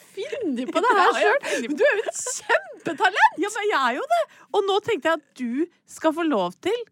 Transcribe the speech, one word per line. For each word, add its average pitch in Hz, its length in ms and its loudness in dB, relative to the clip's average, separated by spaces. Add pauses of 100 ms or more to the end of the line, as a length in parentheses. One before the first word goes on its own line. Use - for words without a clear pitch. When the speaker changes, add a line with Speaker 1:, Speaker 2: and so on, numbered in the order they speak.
Speaker 1:
funnet 381 680 -6
på 330 140 0
det 440 80 4
her 415 100 4
Speaker 2:
<laughs> - 0 -
Ja, 359 60 6
jeg - 0 -
har 415 80 4
Speaker 1:
selv? 415 260 2
Speaker 2:
funnet 302 240 -4
på 226 60 -8
Speaker 1:
Men 302 60 -2
du 403 80 2
er 523 120 4
jo 440 80 -2
et - 160 -8
kjempetalent! 494 1160 0
Speaker 2:
Ja, 381 100 -2
men 415 160 -6
jeg 381 160 0
er 254 160 0
jo 427 80 -4
det. 659 160 0 (280)
Og 403 180 0
nå 381 140 2
tenkte 392 280 -2
jeg 330 80 2
at 311 160 -18
du 254 320 -4 (220)
skal - 260 -2
få 330 100 -4
lov 202 380 0
til 415 160 -2 (160)